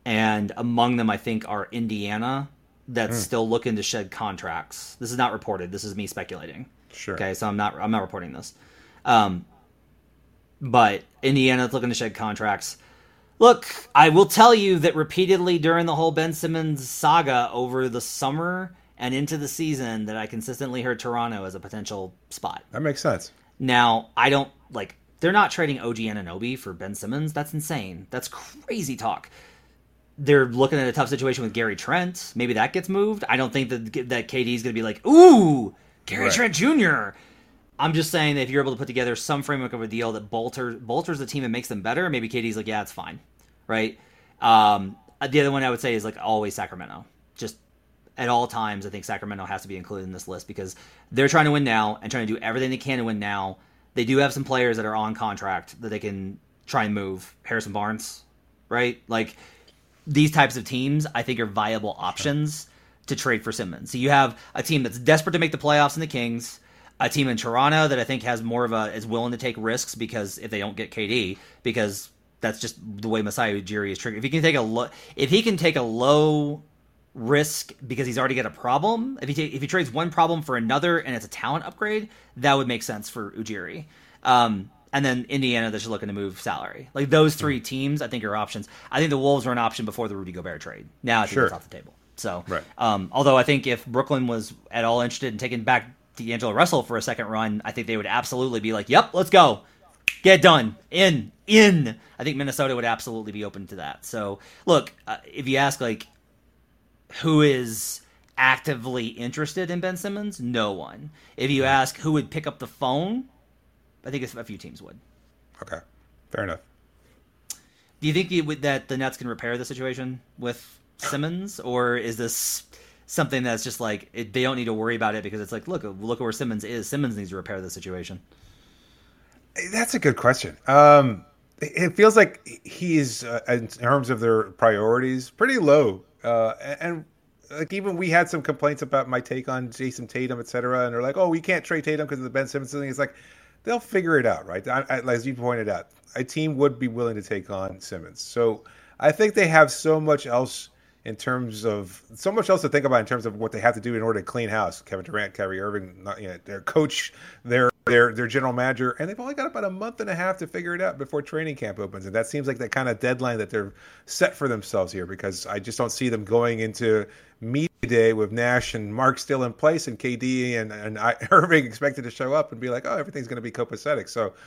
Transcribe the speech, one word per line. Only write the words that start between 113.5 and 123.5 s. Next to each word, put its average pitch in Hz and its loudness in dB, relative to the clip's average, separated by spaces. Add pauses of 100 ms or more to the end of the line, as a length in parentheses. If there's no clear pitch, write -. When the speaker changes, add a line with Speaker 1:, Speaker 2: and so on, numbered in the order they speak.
Speaker 1:
I 127 -10
think 131 -6 (120)
a 117 -12
few 104 -14
teams 82 -20
would. - -20 (640)
Speaker 2:
Okay, 80 -10 (540)
fair - -4
enough. 85 -6 (1400)
Speaker 1:
Do 151 -4
you 156 2
think 180 -2
you 170 2
would, 147 -6
that 139 -2
the 131 -4
Nets 131 -4
can 127 -10
repair 117 -6
the 123 -10
situation 127 -8 (180)
with - -10 (180)
Simmons, 170 -6
or 123 0
is 113 -4
this - -4 (420)
something 139 -2
that's 113 -2